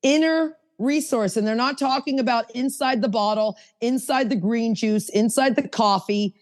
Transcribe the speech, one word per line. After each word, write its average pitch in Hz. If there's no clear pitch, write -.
Inner 311
resource. 240
And 214
they're 220
not 262
talking 269
about 233
inside 254
the 254
bottle, 214
inside 254
the 262
green 226
juice, 214
inside 233
the 180
coffee. 208